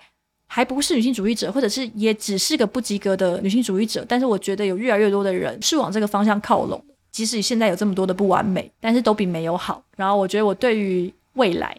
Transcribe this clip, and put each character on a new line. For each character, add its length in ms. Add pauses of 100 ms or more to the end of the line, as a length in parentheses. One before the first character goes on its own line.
(460)
还 180
不 160
是 140
女 60
性 120
主 140
义 80
者， 160
或 80
者 80
是 180 (100)
也 180
只 240
是 180
个 120
不 120
及 200
格 180
的 240
女 80
性 140
主 180
义 60
者， 200
但 140
是 60
我 120
觉 160
得 100
有 120
越 160
来 60
越 120
多 140
的 80
人 280
是 160
往 140
这 80
个 80
方 180
向 160
靠 260
拢 200
的。 80 (160)
即 140
使 160
现 180
在 100
有 60
这 120
么 80
多 120
的 60
不 160
完 160
美， 340
但 160
是 60
都 140
比 100
没 200
有 120
好。 260 (140)
然 120
后 80
我 120
觉 80
得 80
我 100
对 240
于 340 (200)
未 220
来， 240